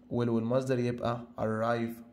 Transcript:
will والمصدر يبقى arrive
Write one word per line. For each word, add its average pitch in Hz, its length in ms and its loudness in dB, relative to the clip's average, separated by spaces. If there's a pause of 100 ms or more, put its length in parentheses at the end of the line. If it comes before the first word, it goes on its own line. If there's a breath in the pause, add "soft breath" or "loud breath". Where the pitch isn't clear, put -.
will 120 200 2
والمصدر 120 500 2
يبقى 120 420 -2 (180)
arrive 113 560 0 (180)